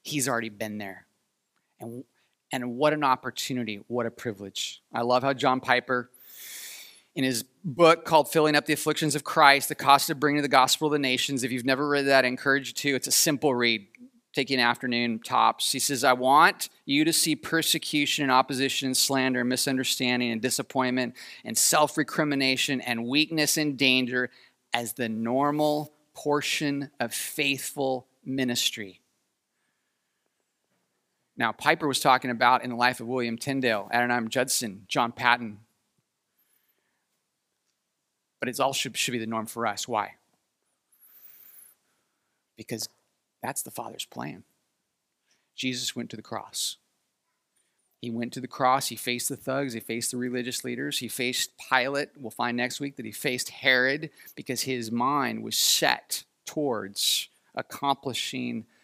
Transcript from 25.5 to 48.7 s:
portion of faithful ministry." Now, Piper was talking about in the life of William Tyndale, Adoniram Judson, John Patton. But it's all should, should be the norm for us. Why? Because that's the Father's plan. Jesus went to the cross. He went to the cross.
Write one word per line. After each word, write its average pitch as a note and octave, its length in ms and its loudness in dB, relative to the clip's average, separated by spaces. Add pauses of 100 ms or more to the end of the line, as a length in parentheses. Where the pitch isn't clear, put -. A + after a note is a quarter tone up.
portion C#3+ 840 -2
of A#2 140 -4
faithful C3+ 960 -4 (160)
ministry." A#2+ 800 -4 (2250)
Now, A#2 160 0
Piper D#3+ 340 2
was C3+ 140 0
talking B2+ 300 4
about B2 340 4
in B2+ 60 -6
the A#2+ 60 -6
life B2 240 2
of A#2 80 -10
William A#2+ 280 -2
Tyndale, A#2+ 560 0
Adoniram A#2+ 380 0
Judson, A2 580 -2
John A#2+ 240 0
Patton. A#2+ 480 0 (2750)
But A#2+ 80 -4
it's B2+ 120 -4
all C3+ 120 2
should, B2 240 -6
should - 160 -2
be B2 60 -4
the A2+ 80 -6
norm A2+ 180 -4
for A#2 220 -6
us. G2+ 200 -4
Why? G#2+ 300 -2 (2500)
Because A2+ 320 -8 (540)
that's - 200 -6
the - 100 -14
Father's - 320 -10
plan. - 400 -12 (1120)
Jesus B2+ 400 -6
went A#2 140 -8
to A#2 60 -12
the G#2+ 60 -14
cross. - 540 -8 (1200)
He A#2+ 100 -10
went A#2 240 -6
to C3+ 60 -10
the B2+ 60 -8
cross. C3 420 2